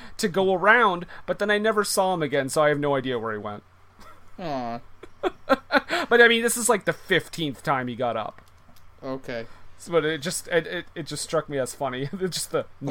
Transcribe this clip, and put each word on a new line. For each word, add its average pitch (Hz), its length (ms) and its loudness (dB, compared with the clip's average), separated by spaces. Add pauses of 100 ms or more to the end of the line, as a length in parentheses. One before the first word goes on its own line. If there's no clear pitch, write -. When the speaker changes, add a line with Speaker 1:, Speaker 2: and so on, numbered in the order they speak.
(160)
Speaker 1:
to - 120 -2
go 190 260 2
around, 190 500 6 (220)
but 185 120 -4
then 202 120 0
I 208 80 4
never 208 260 2
saw 190 300 2
him 170 80 0
again, 139 260 0
so 156 140 2
I 151 80 6
have 147 100 2
no 143 160 2
idea 127 220 -2
where 110 140 -4
he 107 60 -6
went. 104 240 -10 (760)
Speaker 2:
Aw. 127 420 -6 (420)
Speaker 1:
<laughs> - 80 0 (800)
But, 240 140 8
I 233 60 10
mean, 233 140 4
this 233 140 0
is, 240 140 0
like, 208 160 2
the 165 80 0
fifteenth 160 680 -2
time 135 260 0
he 120 60 -6
got 117 220 0
up. - 240 -6 (640)
Speaker 2:
Okay. 131 400 -8 (320)
Speaker 1:
So, - 160 -8
but 156 140 4
it 156 160 -2
just, - 260 -6
it, 165 180 2
it, 175 280 -8
it 165 120 -8
just 147 180 -8
struck 156 260 -2
me 143 80 -2
as 127 160 -2
funny. 131 400 -4
<laughs> 190 60 -10
It's 185 180 -2
just - 140 -6
the, 143 120 0 (260)